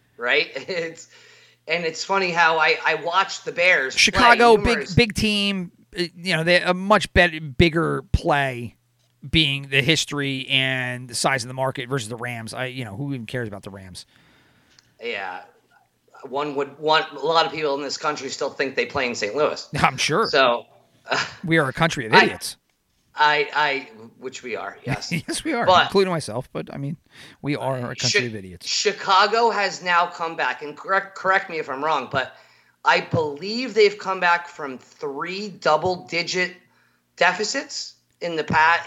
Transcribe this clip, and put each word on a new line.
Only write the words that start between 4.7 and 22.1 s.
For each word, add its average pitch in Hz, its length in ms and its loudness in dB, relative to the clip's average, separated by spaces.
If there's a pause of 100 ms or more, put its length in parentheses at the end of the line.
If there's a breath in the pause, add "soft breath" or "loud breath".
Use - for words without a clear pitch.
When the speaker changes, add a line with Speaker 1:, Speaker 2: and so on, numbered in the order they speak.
Speaker 2:
big 220 200 4
team. 202 580 -2 (260)
Uh, 180 60 -2 (120)
you 175 200 -4
know, 160 80 0
they're 175 220 4
a 180 80 2
much 190 400 2
bet-, 160 420 2
bigger 156 460 2 (100)
play 135 640 -2 (520)
being 139 420 0
the 135 100 4
history 139 720 0
and 127 580 -2
the 120 60 -12
size 135 300 0
of 123 40 -14
the 127 60 -10
market 131 340 -4
versus 120 220 -4
the 120 60 -10
Rams. 113 360 -10
I, 123 140 -6
you 127 180 -8
know, 101 100 -12
who 139 200 -6
even 117 120 -8
cares 120 220 -4
about 98 140 -14
the 101 80 -12
Rams? 95 340 -16 (1000 soft breath)
Speaker 1:
Yeah. 98 400 -8 (880)
One 143 280 -4
would 139 220 -6
want, 156 320 2
a 143 160 -8
lot 160 200 4
of 151 60 -6
people 151 220 -2
in 143 80 -4
this 135 140 -6
country 143 320 -4
still 135 220 -6
think 135 260 -4
they 120 100 0
play 131 200 -4
in 120 80 -4
Saint 113 200 -4
Louis. 135 400 -2
Speaker 2:
<laughs> 147 60 -4
I'm 143 160 2
sure. 156 320 0
Speaker 1:
So, 123 420 2
<laughs> - 760 -8
Speaker 2:
We 165 120 2
are 151 100 4
a 131 60 -2
country 165 320 0
of 110 80 -6